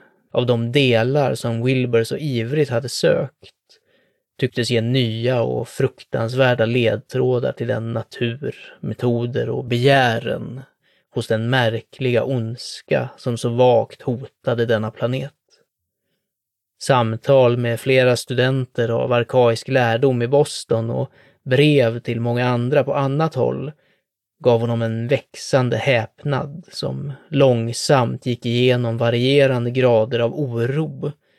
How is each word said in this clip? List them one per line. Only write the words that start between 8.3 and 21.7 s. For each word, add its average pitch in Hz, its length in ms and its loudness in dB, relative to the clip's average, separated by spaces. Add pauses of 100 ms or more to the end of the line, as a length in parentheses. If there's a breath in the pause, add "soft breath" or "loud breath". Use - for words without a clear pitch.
metoder 120 680 -2
och 123 160 -4
begären 123 960 0 (540)
hos 117 120 -4
den 113 240 -2
märkliga 120 760 0
ondska 123 920 -4
som 120 220 -4
så 120 100 -4
vagt 120 540 2
hotade 120 640 -4
denna 110 240 0
planet. 131 440 -6 (1500)
Samtal 120 720 2
med 117 240 -4
flera 127 360 2
studenter 127 720 -2
av 123 240 0
arkaisk 120 560 2
lärdom 123 540 2
i 117 60 -2
Boston 123 640 0
och 123 200 -4 (340 soft breath)
brev 131 560 4